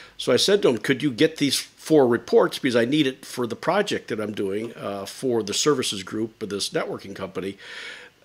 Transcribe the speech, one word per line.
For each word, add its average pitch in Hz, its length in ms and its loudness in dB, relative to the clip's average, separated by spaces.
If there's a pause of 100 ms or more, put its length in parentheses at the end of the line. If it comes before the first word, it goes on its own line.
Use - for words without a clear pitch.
(180)
So - 160 0
I 123 40 6
said 196 260 4
to 196 60 6
him, 123 100 2
"Could 131 220 0
you 147 100 0
get 151 260 2
these 139 200 0
four - 500 4
reports? 151 500 2
Because 123 180 0
I 117 100 4
need 143 200 2
it 131 200 -4
for - 200 -6
the 117 100 -6
project 185 520 -2
that 110 120 -4
I'm 107 140 -4
doing, 104 400 -4
uh, 101 320 -8
for 117 380 -2
the 98 100 -4
services 120 500 0
group 110 380 -6
of 107 80 -6
this 98 200 -4
networking 139 460 -6
company." 95 420 -8 (680)